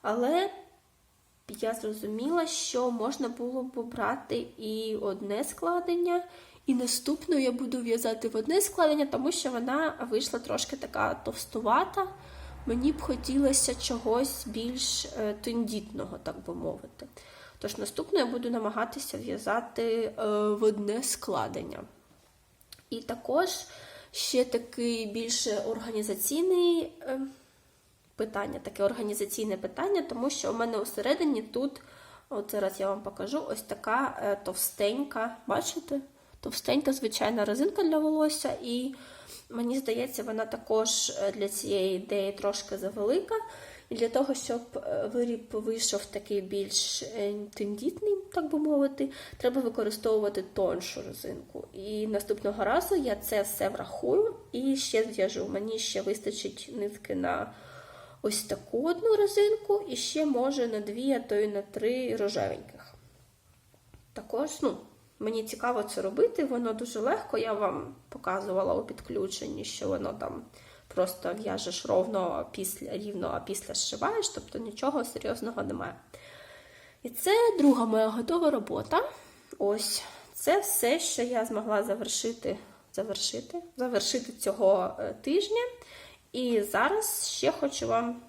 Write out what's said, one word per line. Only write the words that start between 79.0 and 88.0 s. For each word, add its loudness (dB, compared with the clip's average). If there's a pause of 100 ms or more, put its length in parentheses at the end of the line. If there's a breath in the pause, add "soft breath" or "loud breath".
Ось, 0 (300 loud breath)
це 4
все, 2
що -2
я 2
змогла 2
завершити, -2 (360 loud breath)
завершити, -4 (160)
завершити 0
цього, 4
е, -4
тижня. 2 (720 loud breath)
І 2
зараз 2
ще 2
хочу -2
вам 0